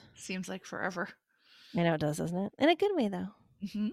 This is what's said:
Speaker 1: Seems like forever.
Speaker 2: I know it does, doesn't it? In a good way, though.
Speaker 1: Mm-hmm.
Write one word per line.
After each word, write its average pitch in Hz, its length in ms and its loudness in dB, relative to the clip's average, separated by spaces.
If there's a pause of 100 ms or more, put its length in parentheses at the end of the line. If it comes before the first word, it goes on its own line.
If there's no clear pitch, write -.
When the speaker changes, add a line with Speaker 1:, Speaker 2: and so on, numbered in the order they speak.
(140)
Speaker 1:
Seems 185 340 -8
like 190 160 -8
forever. 180 440 -6 (680)
Speaker 2:
I 170 60 4
know 170 120 4
it 151 60 -2
does, 151 180 0
doesn't 165 200 -4
it? 196 200 -4
In 294 100 6
a 339 80 6
good 392 180 2
way, 254 140 2
though. 185 200 -4 (360)
Speaker 1:
Mm-hmm. 208 280 -2